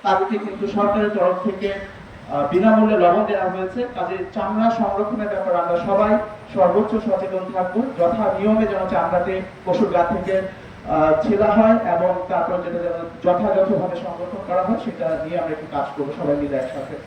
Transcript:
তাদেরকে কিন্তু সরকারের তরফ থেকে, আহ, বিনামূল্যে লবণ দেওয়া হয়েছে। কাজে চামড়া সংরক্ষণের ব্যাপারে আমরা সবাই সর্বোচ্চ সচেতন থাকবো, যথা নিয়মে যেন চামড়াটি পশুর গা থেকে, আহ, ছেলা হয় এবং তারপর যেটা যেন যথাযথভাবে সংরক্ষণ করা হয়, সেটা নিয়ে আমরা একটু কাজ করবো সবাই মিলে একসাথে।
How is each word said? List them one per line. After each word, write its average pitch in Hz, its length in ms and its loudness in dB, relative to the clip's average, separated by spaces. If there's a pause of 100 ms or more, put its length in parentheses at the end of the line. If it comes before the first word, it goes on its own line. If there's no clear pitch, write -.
তাদেরকে 196 340 2
কিন্তু 202 300 -4
সরকারের 208 420 2
তরফ 185 340 2
থেকে, 196 300 -2
আহ, - 760 -6
বিনামূল্যে 214 460 6
লবণ 180 280 6
দেওয়া 190 240 0
হয়েছে। 185 460 -4
কাজে 190 220 -4 (160)
চামড়া 214 380 0
সংরক্ষণের 208 560 -2
ব্যাপারে 190 280 -2
আমরা 175 300 0
সবাই 208 320 4 (360)
সর্বোচ্চ 190 420 4
সচেতন 190 480 -2 (100)
থাকবো, 190 280 -2 (160)
যথা 190 420 2
নিয়মে 214 260 4
যেন 196 240 -2
চামড়াটি 185 520 0 (240)
পশুর 202 240 2
গা 175 140 2
থেকে, 190 340 -2
আহ, 160 760 -2 (100)
ছেলা 208 240 2
হয় 220 320 6 (180)
এবং 180 200 2 (140)
তারপর 180 280 -2
যেটা 175 260 -4
যেন 170 140 -4 (260)
যথাযথভাবে 190 720 2
সংরক্ষণ - 520 -8
করা 185 160 0
হয়, 226 220 0
সেটা - 220 -4 (160)
নিয়ে 165 160 -4
আমরা 165 120 -4
একটু - 200 -8
কাজ 143 140 -2 (120)
করবো 139 140 -4 (120)
সবাই 147 120 0
মিলে 143 220 -4
একসাথে। 131 380 -8 (120)